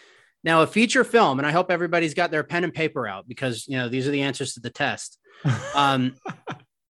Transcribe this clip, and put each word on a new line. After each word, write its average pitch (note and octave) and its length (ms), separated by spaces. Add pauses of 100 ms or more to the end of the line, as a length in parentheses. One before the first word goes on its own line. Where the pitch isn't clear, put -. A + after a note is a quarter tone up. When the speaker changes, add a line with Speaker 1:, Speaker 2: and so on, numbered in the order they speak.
(440)
Speaker 1:
Now, E3 180
a D3+ 60
feature A3+ 360
film, F3 360
and C#3+ 80
I D3 40
hope F3+ 200
everybody's E3+ 420
got F3 180
their D3+ 120
pen E3+ 200
and E3 100
paper D3+ 320
out G2 220
because, B2 400
you C#3 80
know, B2 140
these B2+ 180
are D3 40
the C#3+ 100
answers C#3 320
to A#2+ 80
the A#2+ 80
test. - 500 (240)
Speaker 2:
<laughs> A#2 320
Speaker 1:
Um, C3+ 400 (800)